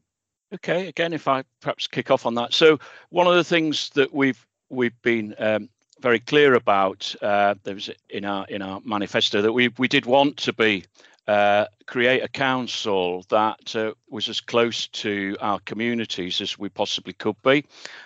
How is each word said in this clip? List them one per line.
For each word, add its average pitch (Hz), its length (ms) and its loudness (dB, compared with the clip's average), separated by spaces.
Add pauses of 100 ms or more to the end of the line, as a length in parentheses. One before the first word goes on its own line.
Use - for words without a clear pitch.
(540)
Okay, 180 340 -4
again, 170 260 -4
if 151 140 -8
I 131 160 0 (180)
perhaps - 260 -6
kick - 240 -2
off 135 160 2
on 117 80 -2
that. 120 180 -4
So 156 260 6 (300)
one 175 160 2
of 175 80 6
the 175 100 4
things 160 520 -2
that 139 180 2
we've, 135 320 0 (240)
we've 123 320 -4
been, 113 380 -2
um, 107 280 0 (320)
very 117 200 2
clear 147 340 4
about, 98 680 0
uh, 101 420 2
there 101 120 -8
was 101 140 -12 (200)
in 101 160 -8
our, 98 220 -6
in - 140 -10
our 95 220 -8
manifesto 107 580 -2
that 110 120 2
we, 123 240 4
we 127 100 0
did 139 180 0
want 139 300 4
to - 160 -4
be, 104 320 2 (460)
uh, 104 360 4 (200)
create 123 360 0
a 104 60 -4
council 107 1000 -2
that, 110 440 0
uh, 110 200 -4 (160)
was 104 180 -6
as 113 140 -8
close 117 480 0
to 101 500 -4
our 101 200 -4
communities 107 840 -6
as - 180 -8
we 101 80 -6
possibly 92 460 -6
could - 280 -6
be. 139 220 2 (420)